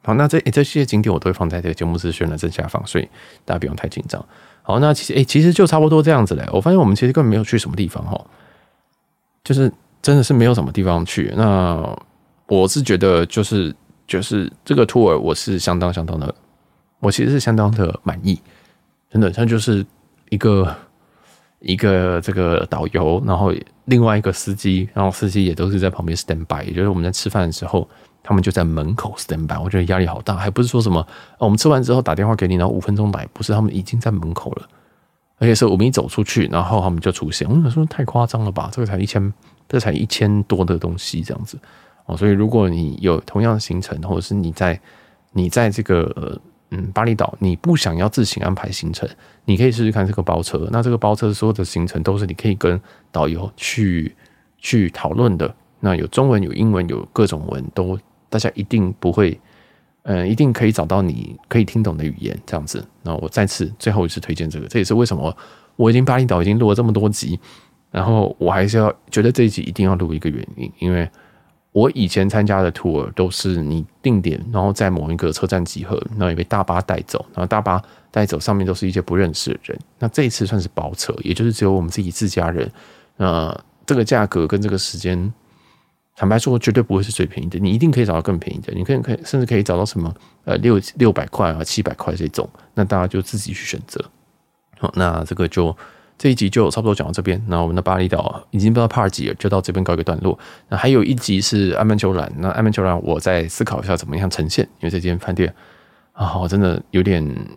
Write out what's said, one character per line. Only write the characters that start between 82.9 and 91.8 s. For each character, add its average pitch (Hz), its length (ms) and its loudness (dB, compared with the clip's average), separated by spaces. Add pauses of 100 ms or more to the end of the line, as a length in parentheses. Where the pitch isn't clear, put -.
那 85 420 -2 (280)
这 143 100 0
个 117 80 2
价 107 240 2
格 85 180 0
跟 101 160 -2
这 107 60 -2
个 98 100 -2
时 - 200 -6
间， 92 360 -2 (840)
坦 - 100 0
白 110 100 4
说 123 220 2
绝 117 140 2
对 117 100 4
不 - 100 -2
会 95 80 2
是 101 80 -2
最 - 160 -2
便 - 160 -8
宜 87 80 -6
的， 85 80 -8
你 95 140 2
一 110 60 2
定 160 120 4
可 127 120 2
以 113 40 4
找 90 100 0
到 82 60 0
更 92 160 -2
便 - 160 -6
宜 - 60 -8
的， - 140 -10
你 92 100 -4
可 135 100 0
以， 131 40 2
可 120 160 -4
以， - 100 -4
甚 139 160 -2
至 123 60 2
可 117 100 0
以 101 80 2
找 90 140 0
到 95 80 0
什 - 120 -6
么， 85 160 -4 (300)
呃， - 140 -2
六-， 110 200 4 (200)
六 120 120 6
百 87 180 0
块 85 260 -2
啊、 78 100 -6
七 - 180 -4